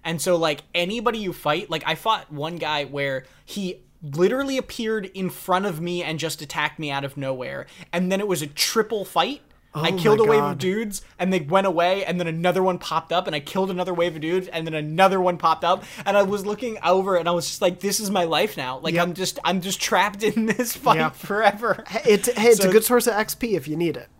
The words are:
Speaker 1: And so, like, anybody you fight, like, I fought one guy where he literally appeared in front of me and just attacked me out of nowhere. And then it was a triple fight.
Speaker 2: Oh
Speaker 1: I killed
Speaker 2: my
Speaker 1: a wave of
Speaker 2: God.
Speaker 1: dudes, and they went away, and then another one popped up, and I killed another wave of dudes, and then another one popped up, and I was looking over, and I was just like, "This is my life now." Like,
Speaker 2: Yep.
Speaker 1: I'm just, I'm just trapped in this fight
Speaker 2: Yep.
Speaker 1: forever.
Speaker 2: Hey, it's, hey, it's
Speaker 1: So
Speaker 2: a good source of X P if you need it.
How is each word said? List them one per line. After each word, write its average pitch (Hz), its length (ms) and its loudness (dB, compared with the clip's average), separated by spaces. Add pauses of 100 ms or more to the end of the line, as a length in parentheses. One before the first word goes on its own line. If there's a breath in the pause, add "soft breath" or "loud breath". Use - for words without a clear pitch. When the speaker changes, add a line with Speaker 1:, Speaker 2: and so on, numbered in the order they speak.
Speaker 1:
And 165 180 -4
so, 180 160 2
like, 160 240 0 (140)
anybody 220 440 -2
you 185 140 -6
fight, 160 360 -2
like, 160 160 -4
I 160 100 0
fought 190 360 -2
one 151 260 -8
guy 151 280 -4
where 135 400 -6 (200 soft breath)
he 190 360 -8 (200)
literally 214 560 0
appeared 220 560 -4
in 185 160 -4
front 185 360 0
of 165 160 -4
me 175 220 -4
and 156 160 -6
just 156 220 -6
attacked 147 380 -4
me 151 100 -6
out 139 140 -4
of 139 140 -10
nowhere. 135 480 -6 (260 loud breath)
And 180 200 0
then 196 100 2
it 214 60 -2
was 170 140 0
a 156 60 -6
triple 214 560 -2
fight. 208 380 0 (340)
Speaker 2:
Oh 151 80 -4
Speaker 1:
I 170 80 2
killed 214 280 4
Speaker 2:
my 214 60 6
Speaker 1:
a 214 40 4
wave 220 100 6
of 143 120 2
Speaker 2:
God. - 60 -6
Speaker 1:
dudes, 202 440 -2 (180 soft breath)
and 185 120 0
they 185 100 2
went 190 260 2
away, 180 360 2
and 180 160 -2
then 175 60 -2
another 170 380 0
one 180 160 0
popped - 340 -4
up, 185 140 0
and 156 80 -4
I 147 40 -2
killed 190 300 -2
another 180 240 -4
wave 170 220 0
of 151 60 -8
dudes, 180 260 -2
and 165 180 -6
then 160 80 -6
another 175 480 4
one 180 160 2
popped 160 260 2
up, 185 200 2 (240 loud breath)
and 202 100 4
I 196 60 6
was 196 200 -2
looking 214 400 -6
over, 185 340 4
and 170 120 2
I 175 40 2
was 170 120 -2
just - 160 -6
like, 180 180 0
"This 202 200 -2
is 208 100 -4
my 196 140 2
life 165 340 0
now." 131 220 -6
Like, 160 160 -2
Speaker 2:
Yep. 170 80 4
Speaker 1:
I'm 175 100 -2
just, 180 300 -6
I'm 180 180 0
just 185 180 -6
trapped 202 440 0
in 220 240 0
this 226 280 -2
fight 214 220 2
Speaker 2:
Yep. 156 200 0
Speaker 1:
forever. 214 680 0
Speaker 2:
Hey, 220 140 -4 (120)
it's, 208 160 2
hey, 233 180 2
it's 208 160 6
Speaker 1:
So 185 60 4
Speaker 2:
a - 20 4
good 214 120 6
source 240 220 2
of 220 80 2
X 214 220 -2
P 226 200 -2
if 143 120 -4
you 151 80 -4
need 165 200 0
it. - 120 -14 (120)